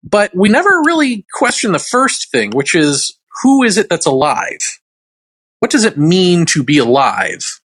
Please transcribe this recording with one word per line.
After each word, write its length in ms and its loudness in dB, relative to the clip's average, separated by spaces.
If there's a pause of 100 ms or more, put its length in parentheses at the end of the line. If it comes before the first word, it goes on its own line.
But 320 0
we 140 2
never 360 2
really 480 0
question 380 -2
the 80 0
first 520 -2
thing, 200 -2
which 240 -2
is, 420 0 (240)
who 220 4
is 140 0
it 120 -2
that's 160 -4
alive? 760 -4 (800)
What 120 -2
does 120 2
it 140 -2
mean 500 2
to 160 -2
be 140 0
alive? 920 0